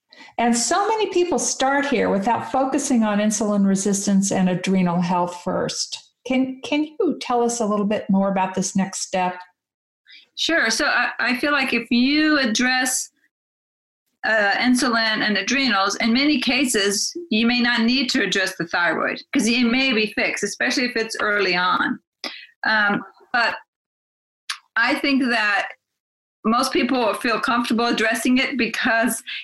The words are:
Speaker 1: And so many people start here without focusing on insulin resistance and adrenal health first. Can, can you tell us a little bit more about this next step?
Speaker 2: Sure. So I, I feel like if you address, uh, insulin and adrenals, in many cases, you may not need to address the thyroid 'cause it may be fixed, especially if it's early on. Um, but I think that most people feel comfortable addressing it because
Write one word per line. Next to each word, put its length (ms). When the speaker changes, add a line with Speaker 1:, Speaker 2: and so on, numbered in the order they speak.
Speaker 1:
And 200
so 300
many 220
people 280
start 480
here 240
without 400
focusing 540
on 160
insulin 480
resistance 640
and 160
adrenal 540
health 420
first. 680
Can, 380
can 220
you 340
tell 240
us 160
a 60
little 200
bit 240
more 220
about 240
this 180
next 280
step? 360
Speaker 2:
Sure. 340
So 160
I, 240
I 180
feel 140
like 220
if 160
you 480
address, 720
uh, 340
insulin 680
and 100
adrenals, 600
in 180
many 260
cases, 720
you 160
may 120
not 220
need 300
to 120
address 320
the 120
thyroid 520
'cause 140
it 160
may 300
be 200
fixed, 300
especially 420
if 100
it's 240
early 360
on. 440
Um, 360
but 220
I 200
think 280
that 460
most 260
people 440
feel 240
comfortable 480
addressing 500
it 200
because 680